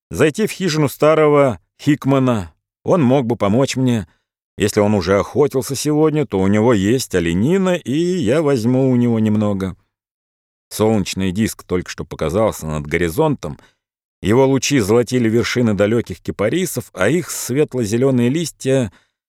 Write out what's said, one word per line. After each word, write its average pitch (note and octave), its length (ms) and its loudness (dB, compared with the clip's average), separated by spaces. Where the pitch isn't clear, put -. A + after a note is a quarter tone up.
зайти D3+ 340 0
в - 60 -2
хижину D#3 380 -2
старого D3 680 2
Хикмана. C3 720 0
Он A2+ 160 2
мог C3 240 2
бы A2+ 100 -2
помочь A2 400 0
мне. A#2+ 320 0
Если G2+ 200 0
он G#2 140 4
уже G2 240 2
охотился C3 580 -2
сегодня, D3+ 520 0
то F#2+ 120 -2
у F#2+ 60 2
него G#2+ 280 4
есть G#2+ 420 0
оленина, A#2 580 0
и D3 240 -4
я E3+ 460 0
возьму C3 480 2
у B2 40 2
него A#2+ 220 2
немного. G#2 580 -2
Солнечный G2+ 640 -2
диск G2 320 -4
только F2 260 -6
что - 160 -12
показался E2 640 -2
над D#2 180 -6
горизонтом. E2 720 -2
Его A#2+ 240 2
лучи C3+ 340 0
золотили A2+ 500 2
вершины A2+ 440 0
далеких G#2 480 -2
кипарисов, B2+ 720 -4
а F#2+ 160 0
их E3 200 -2
светло-зеленые B2 1000 0
листья C3+ 600 -2